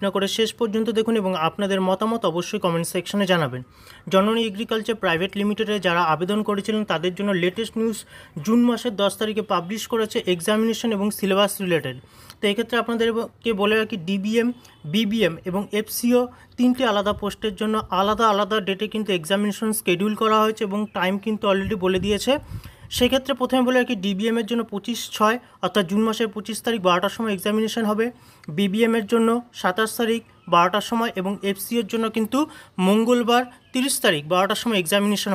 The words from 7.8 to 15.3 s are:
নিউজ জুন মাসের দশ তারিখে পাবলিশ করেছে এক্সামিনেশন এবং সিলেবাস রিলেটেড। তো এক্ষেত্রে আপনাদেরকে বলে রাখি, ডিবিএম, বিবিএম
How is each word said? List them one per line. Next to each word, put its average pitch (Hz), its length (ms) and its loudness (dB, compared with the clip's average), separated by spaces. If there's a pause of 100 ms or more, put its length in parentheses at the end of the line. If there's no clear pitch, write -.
নিউজ 220 180 -2 (480)
জুন 226 220 4
মাসের 233 340 -2
দশ 196 180 2
তারিখে 214 220 -2 (100)
পাবলিশ 190 300 -2 (100)
করেছে 220 260 -2 (160)
এক্সামিনেশন 220 640 0
এবং 196 100 0 (120)
সিলেবাস 196 340 2 (100)
রিলেটেড। 143 340 0 (420)
তো - 120 -8
এক্ষেত্রে 226 320 -2
আপনাদেরকে 226 680 -2 (100)
বলে 202 200 2
রাখি, 220 160 -4 (120)
ডিবিএম, 214 400 2 (460)
বিবিএম 208 400 2 (160)